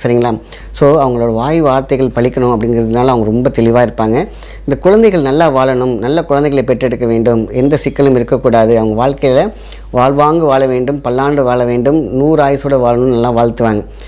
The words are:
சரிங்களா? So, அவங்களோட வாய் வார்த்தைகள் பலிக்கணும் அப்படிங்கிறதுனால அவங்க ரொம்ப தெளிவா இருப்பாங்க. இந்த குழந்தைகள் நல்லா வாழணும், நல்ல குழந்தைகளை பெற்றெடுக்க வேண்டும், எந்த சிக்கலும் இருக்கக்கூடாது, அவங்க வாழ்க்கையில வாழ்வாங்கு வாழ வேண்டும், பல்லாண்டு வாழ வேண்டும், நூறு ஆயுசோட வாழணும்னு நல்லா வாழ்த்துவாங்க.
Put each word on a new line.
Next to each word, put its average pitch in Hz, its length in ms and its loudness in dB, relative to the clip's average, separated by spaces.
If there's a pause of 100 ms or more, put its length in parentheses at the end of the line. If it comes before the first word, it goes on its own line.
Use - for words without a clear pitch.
சரிங்களா? 120 360 0 (340)
So, 147 160 2 (160)
அவங்களோட 120 280 0
வாய் 135 280 -2
வார்த்தைகள் 131 540 0
பலிக்கணும் 123 400 0
அப்படிங்கிறதுனால 117 600 0
அவங்க 113 200 0
ரொம்ப 123 140 0
தெளிவா 117 400 2
இருப்பாங்க. 110 280 -2 (500)
இந்த 139 140 -2
குழந்தைகள் 196 420 4
நல்லா 147 280 2
வாழணும், 131 480 0
நல்ல 143 260 -2
குழந்தைகளை 143 400 0
பெற்றெடுக்க 123 420 -2
வேண்டும், 113 460 0
எந்த 139 320 0
சிக்கலும் 139 300 2
இருக்கக்கூடாது, 117 640 2
அவங்க 110 280 0
வாழ்க்கையில 143 460 0 (400)
வாழ்வாங்கு 147 540 2
வாழ 135 200 2
வேண்டும், 131 340 -2
பல்லாண்டு 135 420 -2
வாழ 123 220 0
வேண்டும், 120 320 0 (220)
நூறு 151 240 2
ஆயுசோட 139 400 0
வாழணும்னு 120 340 2
நல்லா 120 160 0
வாழ்த்துவாங்க. 117 500 0 (260)